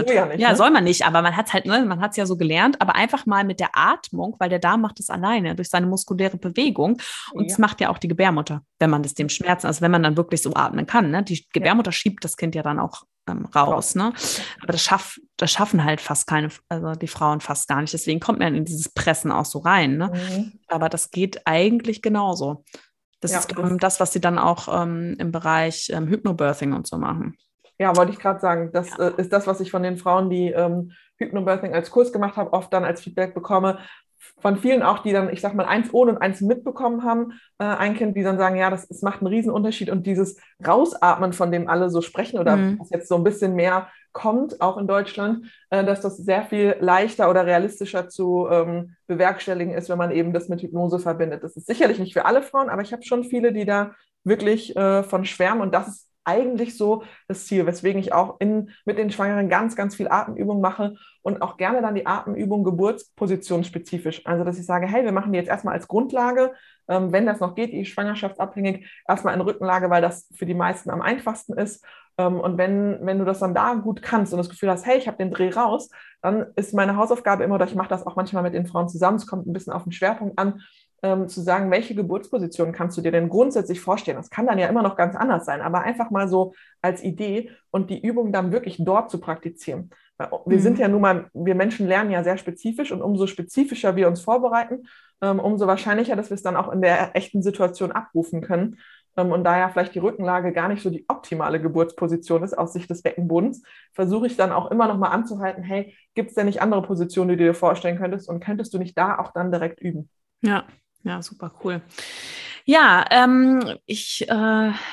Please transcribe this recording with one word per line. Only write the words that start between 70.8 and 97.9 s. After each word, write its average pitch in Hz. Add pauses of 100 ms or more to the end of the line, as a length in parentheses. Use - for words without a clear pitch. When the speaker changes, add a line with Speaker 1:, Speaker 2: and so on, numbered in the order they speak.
Speaker 1:
am -
einfachsten 220
ist. 208 (340)
Ähm, 180
und 180
wenn, 202
wenn 190
du 190
das 190
dann 185
da 240
gut 214
kannst 208
und 175
das 175
Gefühl -
hast, 180
hey, 254
ich 254
hab 214
den 185
Dreh 185
raus, 233 (320)
dann 208 (100)
ist 202
meine 196
Hausaufgabe 214
immer, 196
oder 190
ich 190
mach 190
das 185
auch 185
manchmal 190
mit 175
den 175
Frauen 175
zusammen, 180
es 214
kommt 190
ein 170
bisschen 170
auf 175
den 170
Schwerpunkt 214
an, 196 (400)
ähm, 190
zu 180
sagen, 185
welche 226
Geburtsposition 175
kannst 175
du 170
dir 170
denn 170
grundsätzlich 196
vorstellen? 180
Das -
kann 233
dann 214
ja 175
immer 220
noch 196
ganz -
anders 202
sein, 147
aber 170
einfach 233
mal 196
so 185 (280)
als 185
Idee 208 (220)
und 190
die 196
Übung 226
dann 185
wirklich 226
dort 190
zu 175
praktizieren. 165 (280)
Weil - (160)
wir 190
sind 233
Speaker 2:
Mhm. -
Speaker 1:
ja 208
nun 202
mal, 180
wir 180
Menschen 202
lernen 202
ja 175
sehr 185
spezifisch 226
und 185
umso 196
spezifischer 196
wir 185
uns 175
vorbereiten, 240 (340)
ähm, 196
umso 208
wahrscheinlicher, 214
dass 208
wir 202
es -
dann 180
auch -
in 185
der 180
echten 190
Situation 185